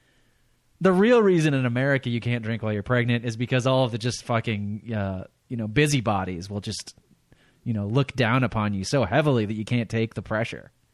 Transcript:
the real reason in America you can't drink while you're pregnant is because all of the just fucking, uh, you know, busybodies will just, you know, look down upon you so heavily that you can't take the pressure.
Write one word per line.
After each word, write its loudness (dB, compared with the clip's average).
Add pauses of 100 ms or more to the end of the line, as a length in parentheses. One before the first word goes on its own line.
(800)
the 4
real 6
reason 4
in 0
America 0
you -2
can't -2
drink -4
while -2
you're -2
pregnant 0
is -4
because 0
all 4
of 0
the -4
just -4
fucking, -4
uh, -4 (240)
you -8
know, -4
busybodies 0
will -6
just, -10 (680)
you -4
know, -2
look 0
down 2
upon -2
you -4
so 0
heavily 2
that -6
you -6
can't -2
take -2
the -8
pressure. -6 (240)